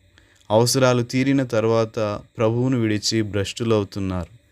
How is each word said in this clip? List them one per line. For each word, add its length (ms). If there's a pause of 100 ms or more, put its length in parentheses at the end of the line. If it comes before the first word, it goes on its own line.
(520)
అవసరాలు 520
తీరిన 400
తర్వాత 760 (160)
ప్రభువును 420
విడిచి 420
భ్రష్టులవుతున్నారు. 1080 (240)